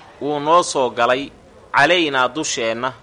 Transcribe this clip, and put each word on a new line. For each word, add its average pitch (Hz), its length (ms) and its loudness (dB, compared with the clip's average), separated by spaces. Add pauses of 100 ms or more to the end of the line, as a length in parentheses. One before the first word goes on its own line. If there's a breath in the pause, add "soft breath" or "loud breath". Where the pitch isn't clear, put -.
(200)
wuu 147 200 -4
noo 165 220 4
soo 135 280 -2
galay, 123 400 0 (420)
calaynaa 143 560 2
dusheenna, 123 640 -4 (100)